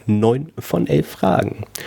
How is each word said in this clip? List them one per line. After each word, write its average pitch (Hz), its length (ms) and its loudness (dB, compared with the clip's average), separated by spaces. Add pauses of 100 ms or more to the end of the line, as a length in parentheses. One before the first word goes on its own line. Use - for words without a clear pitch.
neun 110 520 2
von - 300 -2
elf 151 220 2
Fragen. - 560 0 (220)